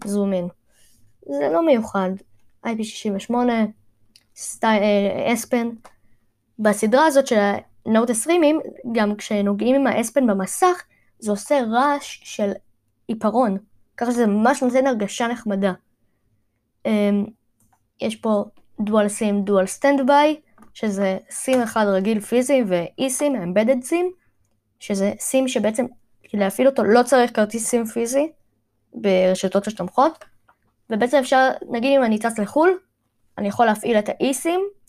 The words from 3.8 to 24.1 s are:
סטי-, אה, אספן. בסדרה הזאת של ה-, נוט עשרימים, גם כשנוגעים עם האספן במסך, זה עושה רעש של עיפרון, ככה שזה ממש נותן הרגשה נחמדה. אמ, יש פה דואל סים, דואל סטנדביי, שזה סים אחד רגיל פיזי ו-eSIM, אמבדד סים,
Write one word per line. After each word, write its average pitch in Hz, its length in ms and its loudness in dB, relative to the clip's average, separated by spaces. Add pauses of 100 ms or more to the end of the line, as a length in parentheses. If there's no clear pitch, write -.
סטי-, - 300 -8
אה, 208 680 0
אספן. 233 360 -2 (880)
בסדרה 220 480 2
הזאת 269 200 4
של 226 120 0
ה-, 202 180 0 (300)
נוט 233 240 2
עשרימים, 302 500 2 (320)
גם 208 240 0
כשנוגעים 208 580 0
עם 277 120 2
האספן 240 400 0
במסך, 220 560 0 (360)
זה 208 120 -6
עושה 262 300 0 (120)
רעש 285 500 -2
של 202 300 -6 (540)
עיפרון, 220 500 -2 (400)
ככה 240 160 -4
שזה 240 140 2
ממש 220 360 2
נותן 262 240 2
הרגשה 233 420 -2
נחמדה. 202 440 -2 (1120)
אמ, 202 380 0 (760)
יש 220 160 -6
פה 214 280 -2 (360)
דואל 208 280 2
סים, 202 340 -2
דואל 190 240 2
סטנדביי, 285 720 2 (340)
שזה 196 440 -2 (120)
סים 254 320 -2
אחד 226 260 0
רגיל 196 320 0
פיזי 254 460 0
ו-eSIM, 254 760 -2
אמבדד 214 400 0
סים, 359 280 -2 (680)